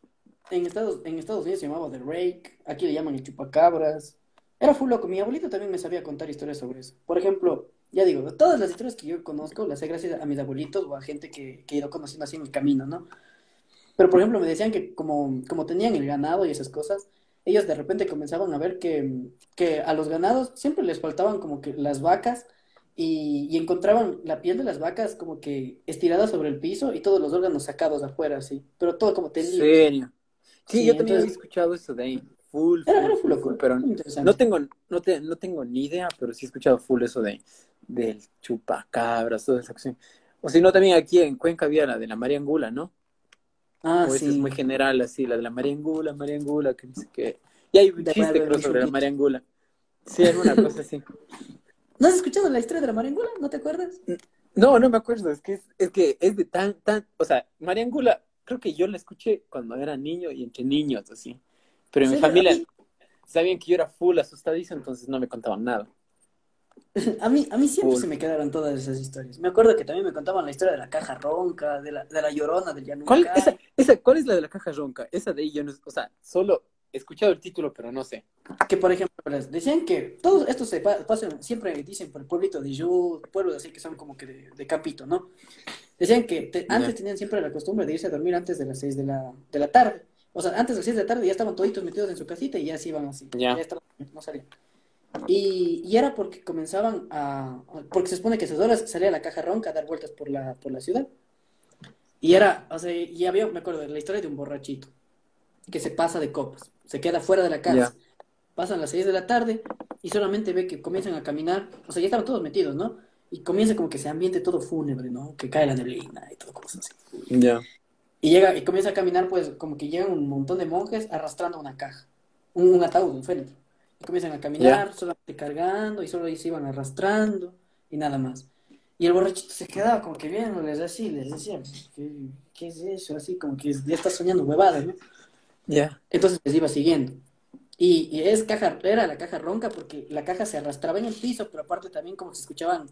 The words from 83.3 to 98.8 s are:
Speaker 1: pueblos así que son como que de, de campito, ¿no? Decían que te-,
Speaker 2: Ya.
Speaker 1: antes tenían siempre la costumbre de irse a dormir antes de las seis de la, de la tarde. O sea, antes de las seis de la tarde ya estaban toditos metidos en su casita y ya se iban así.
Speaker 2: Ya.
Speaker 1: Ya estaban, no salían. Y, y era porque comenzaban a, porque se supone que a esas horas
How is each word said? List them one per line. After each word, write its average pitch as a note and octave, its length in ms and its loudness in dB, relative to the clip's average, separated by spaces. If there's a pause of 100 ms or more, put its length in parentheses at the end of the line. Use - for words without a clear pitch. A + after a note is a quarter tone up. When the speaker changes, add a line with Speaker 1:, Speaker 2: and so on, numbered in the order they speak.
Speaker 1:
pueblos F3+ 240 -2
así D#3 160 -14
que - 80 -20
son D#3+ 160 -14
como C#3+ 200 -20
que C3+ 120 -20
de, C3+ 280 -20
de C#3 120 -14
campito, D#3 400 -4
¿no? D#4+ 220 -2 (680)
Decían A3+ 280 6
que D#3+ 180 -4
te-, F3 260 -8
Speaker 2:
Ya. G3 60 2
Speaker 1:
antes A#3+ 200 0
tenían G3 220 -8
siempre G3+ 240 -4
la D3+ 100 -4
costumbre F#3 360 -4
de D3+ 60 -4
irse E3 140 -6
a D#3+ 40 -6
dormir E3 240 -2
antes F3 240 -4
de C3+ 60 -6
las C3+ 140 -8
seis C#3 180 -6
de C#3 60 -4
la, C3+ 280 -6 (200)
de D3 80 -2
la D3 120 0
tarde. A#3+ 340 6 (260)
O F3 120 -8
sea, F#3+ 160 0
antes B3 160 0
de F#3 40 -2
las - 60 -6
seis A#3 100 0
de G3+ 80 0
la - 40 -4
tarde A#3 180 0
ya F#3+ 60 2
estaban F#3 240 -2
toditos G3 280 -2
metidos F#3+ 280 -4
en E3 60 -10
su D#3+ 100 -12
casita E3+ 320 -8
y D3 60 -4
ya D#3 120 -6
se D#3+ 120 -10
iban D3+ 180 -6
así. C#3 280 -16
Speaker 2:
Ya. B2 200 0
Speaker 1:
Ya E3 60 -4
estaban, D#3+ 220 -12 (300)
no D#3 80 -20
salían. C#3+ 240 -14 (840)
Y, F#4 580 2
y F#3+ 120 2
era C#4 180 2
porque - 280 -8
comenzaban F#3+ 680 -4
a, C#3 500 -6 (300)
porque F3+ 180 0
se F#3 80 -4
supone A3+ 220 0
que F3 60 -4
a - 20 -2
esas D#3+ 120 -6
horas A3+ 300 2